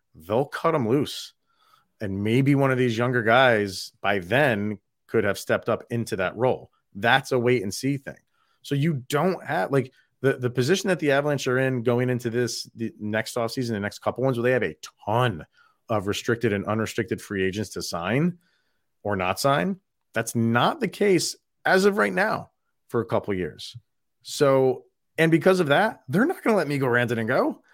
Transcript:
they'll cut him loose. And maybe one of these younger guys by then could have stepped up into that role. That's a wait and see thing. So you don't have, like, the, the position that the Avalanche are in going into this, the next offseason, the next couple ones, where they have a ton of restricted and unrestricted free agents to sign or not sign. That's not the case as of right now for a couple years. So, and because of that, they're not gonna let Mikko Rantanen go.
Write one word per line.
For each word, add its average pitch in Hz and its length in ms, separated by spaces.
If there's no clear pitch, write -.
they'll 104 320
cut 165 280
him 123 140
loose. - 440
And 98 240
maybe 135 300
one 135 160
of 127 80
these 123 180
younger 123 260
guys 113 760
by 98 200
then 104 580
could 110 160
have 98 140
stepped - 300
up 110 220
into 117 260
that 90 200
role. 120 340
That's 117 380
a 131 60
wait 120 240
and 98 120
see 139 220
thing. - 200
So - 140
you 139 320
don't 165 360
have, 165 280
like, 131 200
the, 135 140
the 123 160
position 165 380
that 180 120
the 147 120
Avalanche 143 360
are 127 100
in 131 240
going 123 280
into 120 200
this, 117 460
the 110 220
next 107 360
offseason, 117 360
the 104 100
next 104 180
couple 110 260
ones, 131 140
where 117 60
they 127 80
have 120 100
a 80 140
ton 107 400
of 104 180
restricted 113 460
and 98 140
unrestricted 107 540
free 95 240
agents 95 260
to 87 120
sign 123 560
or 104 140
not 92 240
sign. 170 380
That's 117 200
not 120 460
the 214 80
case 190 480
as 185 200
of 202 140
right 202 140
now 190 380
for 120 120
a 110 60
couple 104 280
years. - 420
So, 135 640
and 165 120
because 180 300
of 165 80
that, 175 400
they're 180 160
not 359 180
gonna 226 140
let 156 120
Mikko 139 180
Rantanen 120 400
go. 196 340